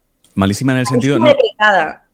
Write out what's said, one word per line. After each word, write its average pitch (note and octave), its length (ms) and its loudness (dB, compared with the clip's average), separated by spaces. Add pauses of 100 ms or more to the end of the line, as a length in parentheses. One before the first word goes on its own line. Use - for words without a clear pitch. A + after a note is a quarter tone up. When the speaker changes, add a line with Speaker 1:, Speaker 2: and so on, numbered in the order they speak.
(340)
Speaker 1:
Malísima G2 380 -2
en C3 60 -2
el B2+ 80 -2
sentido, C3+ 320 -2
Speaker 2:
malísima - 140 2
Speaker 1:
no - 0 -
Speaker 2:
de - 80 2
pringada, G#3 720 -2